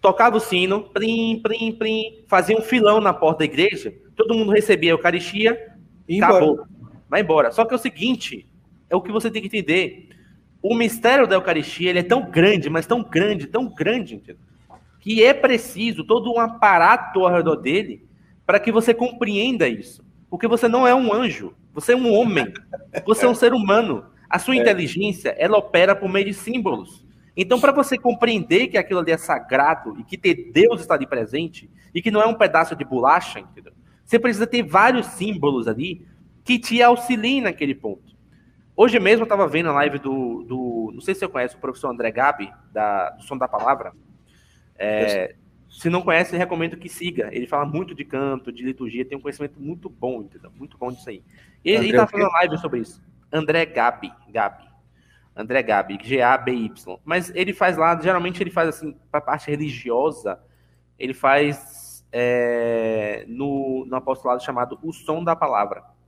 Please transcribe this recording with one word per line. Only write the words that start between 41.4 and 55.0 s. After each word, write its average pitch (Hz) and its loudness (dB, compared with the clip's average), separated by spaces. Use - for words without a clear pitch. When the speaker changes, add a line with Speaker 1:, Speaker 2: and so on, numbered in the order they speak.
Speaker 1:
o - -20
professor 131 -8
André 117 -4
Gabi, 120 -2
da, 101 -2
do - -20
Som 135 -12
da 127 -4
Palavra. 120 -4
É, 107 -2
Speaker 2:
Eu 107 -2
sei. 98 -4
Speaker 1:
se - -6
não 180 -2
conhece, 175 0
recomendo 170 -4
que 175 -20
siga. 165 -8
Ele 120 -8
fala 143 -4
muito 165 -8
de 143 -14
canto, 135 -8
de 120 -16
liturgia, 127 -8
tem 135 -14
um 135 -14
conhecimento 143 -12
muito 170 -12
bom, 120 -10
entendeu? - -20
Muito 135 -20
bom 123 -8
disso 123 -16
aí. 101 -16
E 170 0
ele 226 2
Speaker 2:
André 220 2
Speaker 1:
tá 226 8
Speaker 2:
o 214 4
quê? - -12
Speaker 1:
fazendo 196 0
live 170 0
sobre 143 -6
isso. - -14
André 156 0
Gabi, 120 -2
Gabi. 104 -4